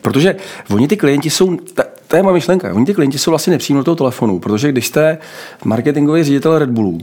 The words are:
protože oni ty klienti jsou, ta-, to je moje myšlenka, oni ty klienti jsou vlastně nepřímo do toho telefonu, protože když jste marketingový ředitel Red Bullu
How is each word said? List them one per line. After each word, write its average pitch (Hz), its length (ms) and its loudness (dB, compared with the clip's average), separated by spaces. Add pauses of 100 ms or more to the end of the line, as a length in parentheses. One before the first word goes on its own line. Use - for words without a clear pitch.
protože 180 340 2 (380)
oni 120 140 2
ty 202 100 0
klienti 143 320 0
jsou, 185 260 0
ta-, - 280 -6 (240)
to - 80 0
je 190 80 4
moje 190 100 4
myšlenka, 170 400 0
oni 113 120 2
ty 202 80 -2
klienti 143 240 0
jsou 165 140 0
vlastně 160 200 0
nepřímo 139 280 0
do 131 40 -2
toho 165 120 0
telefonu, 117 440 -2
protože 107 320 -2
když 123 160 -2
jste 156 300 2 (480)
marketingový 147 580 0
ředitel 147 360 2
Red 139 100 0
Bullu 101 340 -2